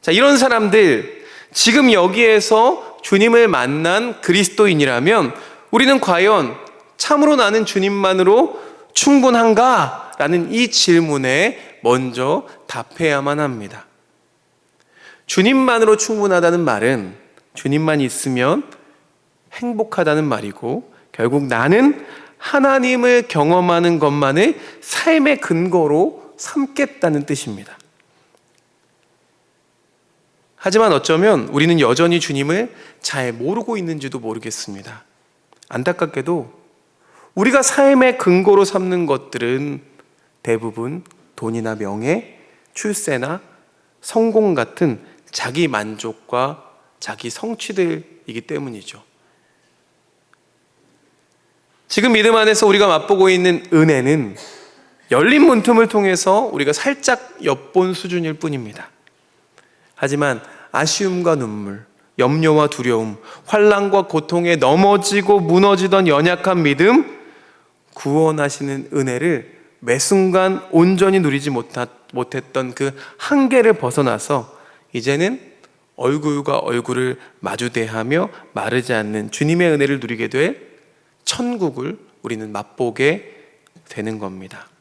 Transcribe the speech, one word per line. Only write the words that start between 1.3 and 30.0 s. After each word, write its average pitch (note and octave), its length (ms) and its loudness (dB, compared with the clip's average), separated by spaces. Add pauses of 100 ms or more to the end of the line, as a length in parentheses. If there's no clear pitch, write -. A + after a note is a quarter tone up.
지금 B3 400 4
여기에서 A3 1080 2
주님을 A#3 460 4
만난 E3 720 -2
그리스도인이라면 F3 1120 2 (360)
우리는 C4+ 300 4
과연 F3 560 2 (400)
"참으로 D4 400 2
나는 A3 300 2
주님만으로 G3 920 2 (340)
충분한가?"라는 A3+ 1600 2
이 A#3 180 0
질문에 D#3 1120 0
먼저 B2+ 640 -2 (200)
답해야만 C#3+ 760 -4
합니다. A#2 460 -8 (1400)
주님만으로 A#3 680 2
충분하다는 F#3 640 0
말은 A2+ 560 -2 (380)
주님만 D3+ 460 -2
있으면 C3+ 640 -2 (880)
행복하다는 G#3 680 -2
말이고 B2 680 -6 (180)
결국 B2+ 340 -2
나는 D#3+ 600 2 (320)
하나님을 B3 920 2
경험하는 E3+ 680 2
것만을 D3 640 0 (200)
삶의 D4+ 600 0
근거로 F3 840 0 (100)
삼겠다는 F3+ 880 -4
뜻입니다. G#2+ 520 -10 (2750)